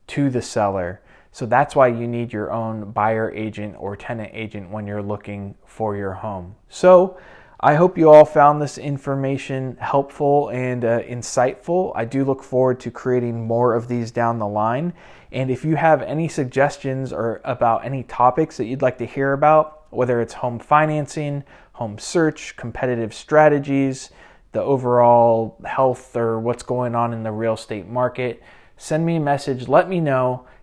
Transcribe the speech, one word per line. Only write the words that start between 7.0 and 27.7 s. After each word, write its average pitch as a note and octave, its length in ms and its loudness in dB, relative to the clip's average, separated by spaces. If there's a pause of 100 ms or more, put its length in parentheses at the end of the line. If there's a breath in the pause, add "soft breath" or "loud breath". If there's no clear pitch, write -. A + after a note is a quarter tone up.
I D3 160 4
hope F3+ 200 2
you D#3+ 140 6
all D3+ 160 12
found D3 340 4
this D3 200 -6
information C3+ 1000 -6
helpful C#3+ 680 0
and, B2 340 -4
uh, A#2 180 2
insightful. C3 920 -2
I A#2 120 -4
do C3+ 200 -2
look C3 160 -2
forward B2+ 380 0
to - 100 -10
creating A#2+ 560 -2
more A#2 300 2
of A#2 120 -4
these A#2+ 220 -4
down A#2 300 -2
the G#2+ 80 -4
line. A#2 460 -2 (380 loud breath)
And C3 200 -4
if B2 120 -4
you D#3 120 0
have D#3 260 4
any D3 260 -4
suggestions C3+ 840 -2
or A2 300 -4
about A#2 420 0
any C3 160 -6
topics B2+ 560 0
that A#2 80 -4
you'd C3 160 -6
like B2+ 160 0
to A#2+ 80 -6
hear C#3 280 -2
about, D#3 580 2
whether A#2+ 300 0
it's A2+ 140 -6
home A#2+ 220 -6
financing, D3 880 -2 (300 loud breath)
home G#2+ 260 -10
search, - 560 -2
competitive A#2 580 -6
strategies, C#3 960 2 (440 soft breath)
the G#2+ 100 -2
overall A#2+ 1000 4
health - 500 -2
or A2+ 240 -2
what's A#2+ 240 -4
going B2 320 -4
on A#2 180 -2
in A2+ 80 -8
the A2 100 -6
real A2 220 -2
estate G#2 340 -10